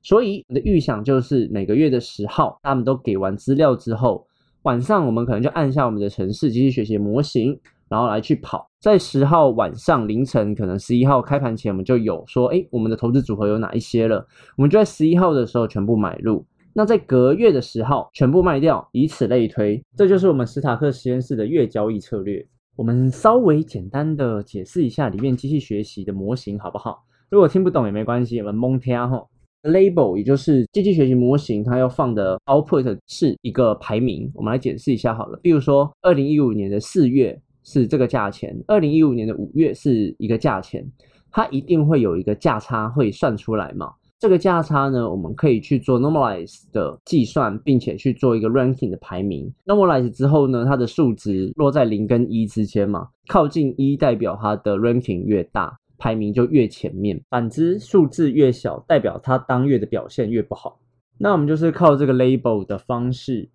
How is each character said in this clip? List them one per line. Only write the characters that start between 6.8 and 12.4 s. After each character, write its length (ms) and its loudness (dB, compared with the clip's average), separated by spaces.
习 120 -2
模 240 0
型， 380 -2
然 100 -2
后 80 0
来 140 -2
去 160 0
跑。 320 -10
在 160 4
十 260 0
号 260 4
晚 260 0
上 320 0
凌 180 -2
晨， 300 -2
可 100 -4
能 140 -4
十 160 -4
一 100 4
号 160 4
开 160 -4
盘 180 -4
前， 160 -6
我 40 -4
们 100 -6
就 140 2
有 260 -4
说， 220 0